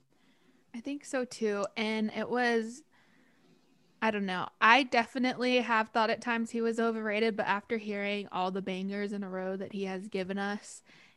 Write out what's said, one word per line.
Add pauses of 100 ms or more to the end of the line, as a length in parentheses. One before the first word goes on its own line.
(760)
I
think
so
too. (120)
And
it
was, (1200)
I
don't
know. (140)
I
definitely
have
thought
at
times
he
was
overrated,
but
after
hearing
all
the
bangers
in
a
row
that
he
has
given
us (360)